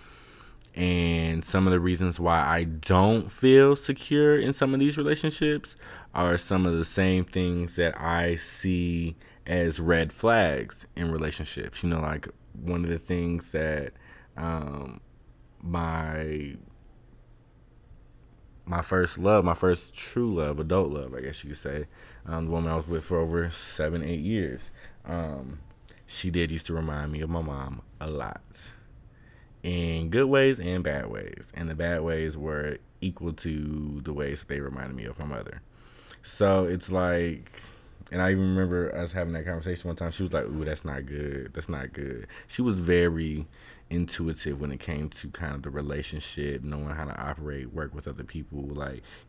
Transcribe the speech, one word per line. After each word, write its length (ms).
And 680
some 220
of 40
the 80
reasons 400
why 200
I 240
don't 680
feel 440
secure 640
in 140
some 200
of 60
these 180
relationships 800
are 200
some 300
of 100
the 100
same 400
things 500
that 240
I 360
see 800
as 340
red 320
flags 840
in 160
relationships. 720
You 60
know, 100
like, 280
one 240
of 60
the 80
things 540
that, 420
um, 640
my, 920
my 160
first 380
love, 260
my 80
first 420
true 380
love, 260
adult 320
love, 220
I 80
guess 220
you 80
could 80
say, 260
um, 200
the 60
woman 200
I 60
was 100
with 160
for 160
over 320
seven, 520
eight 180
years, 500
um, 540
she 240
did 200
used 160
to 60
remind 380
me 100
of 80
my 120
mom 420
a 80
lot. 320
In 460
good 160
ways 340
and 240
bad 220
ways. 480
And 160
the 60
bad 260
ways 340
were 440
equal 320
to 720
the 80
ways 300
that 80
they 100
reminded 380
me 80
of 120
my 80
mother. 360
So 440
it's 260
like, 580
and 100
I 100
even 240
remember 380
us 200
having 200
that 120
conversation 420
one 80
time. 160
She 120
was 100
like, 120
"Ooh, 200
that's 180
not 220
good. 480
That's 160
not 240
good." 340
She 140
was 140
very 720
intuitive 720
when 140
it 80
came 280
to 200
kind 260
of 60
the 80
relationship, 920
knowing 280
how 160
to 120
operate, 560
work 220
with 100
other 200
people, 420
like, 340